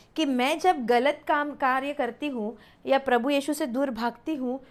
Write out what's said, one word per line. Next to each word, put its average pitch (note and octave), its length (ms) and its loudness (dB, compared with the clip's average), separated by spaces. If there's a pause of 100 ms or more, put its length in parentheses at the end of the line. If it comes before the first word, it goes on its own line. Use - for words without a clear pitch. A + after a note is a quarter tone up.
(160)
कि D#4+ 80 2
मैं C#4 340 0
जब D#4 280 2
गलत B3+ 420 2
काम, D4 240 2
कार्य C4+ 400 -2
करती C4 360 -4
हूँ A#3+ 300 -6 (280)
या C4+ 120 4
प्रभु B3+ 320 2
यीशु C#4+ 240 0
से D#4 120 -2
दूर C4+ 240 -2
भागती A#3 440 -4
हूँ, B3+ 360 -6